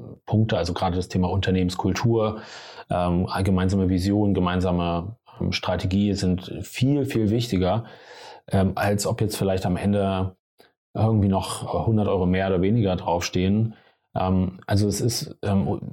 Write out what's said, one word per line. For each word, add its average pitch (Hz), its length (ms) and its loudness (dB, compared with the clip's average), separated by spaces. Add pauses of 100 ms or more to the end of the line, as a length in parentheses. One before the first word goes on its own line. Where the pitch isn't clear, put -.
(260)
Punkte, 107 320 2
also 85 160 -2
gerade 92 220 -2
das 90 120 -4
Thema 90 220 0
Unternehmenskultur, 95 1120 0 (480)
ähm, 90 360 0 (180)
gemeinsame 95 440 2
Vision, 101 460 2
gemeinsame, 90 840 0 (240)
ähm, 92 120 -2
Strategie 95 600 0
sind 90 480 -2
viel, 135 460 0
viel 107 240 0
wichtiger, 107 540 0 (640)
ähm, 95 240 2
als 104 320 0
ob 113 160 0
jetzt 104 140 -2
vielleicht 95 280 0
am 90 140 0
Ende 95 580 0 (580)
irgendwie 107 340 2
noch - 580 -2
hundert 107 200 2
Euro 95 200 2
mehr 95 220 2
oder 92 120 2
weniger 98 360 2
draufstehen. 95 760 0 (420)
Ähm, 92 520 0
also 104 200 2
es 98 140 -2
ist, - 420 -4
ähm, 98 240 0
un-, - 140 -2 (120)